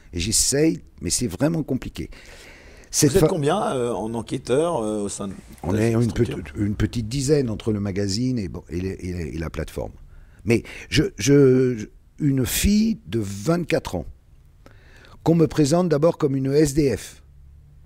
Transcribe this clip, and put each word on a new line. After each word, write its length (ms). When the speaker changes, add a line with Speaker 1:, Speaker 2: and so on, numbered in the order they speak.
Speaker 1:
et 40
j'essaye, 600
mais 80
c'est 160
vraiment 360
compliqué. 460
Cette 200
Speaker 2:
Vous 80
êtes 20
Speaker 1:
fa- 80
Speaker 2:
combien, 460
euh, 180
en 220
enquêteurs, 640
euh, 240
au 80
sein 180
de 60
Speaker 1:
On 100
Speaker 2:
la 160
Speaker 1:
est 40
une 160
Speaker 2:
structure ? 340
Speaker 1:
petite, 140
une 180
petite 340
dizaine 420
entre 200
le 100
magazine 580
et, 100
bon, 220
et, 100
les, 120
et, 420
et 40
la 120
plateforme. 420
Mais 160
je, 140
je, 580
je, 100
une 280
fille 600
de 140
vingt-quatre 760
ans, 100
qu'on 120
me 120
présente 420
d'abord 280
comme 200
une 160
S 200
D 240
F, 260